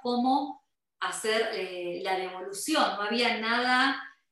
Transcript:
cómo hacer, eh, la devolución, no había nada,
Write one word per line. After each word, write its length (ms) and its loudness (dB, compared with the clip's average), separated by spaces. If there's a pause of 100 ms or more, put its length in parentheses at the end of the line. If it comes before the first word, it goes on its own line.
cómo 600 2 (360)
hacer, 540 0
eh, 500 -6
la 140 0
devolución, 680 -2 (140)
no 60 -4
había 360 0
nada, 640 2 (300)